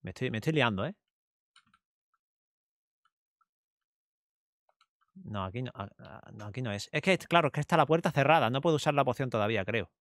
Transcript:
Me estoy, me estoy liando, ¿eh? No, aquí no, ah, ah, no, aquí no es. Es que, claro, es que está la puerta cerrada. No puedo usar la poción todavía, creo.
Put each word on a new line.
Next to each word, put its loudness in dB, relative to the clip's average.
Me -10
estoy, -4
me -4
estoy -2
liando, 2
¿eh? -6
No, -8
aquí -8
no, -8
ah, -10
ah, -18
no, -14
aquí -10
no -4
es. -8
Es -2
que, 2
claro, 2
es 0
que -2
está 2
la 6
puerta 2
cerrada. 4
No -2
puedo 2
usar 0
la 2
poción -2
todavía, 0
creo. -4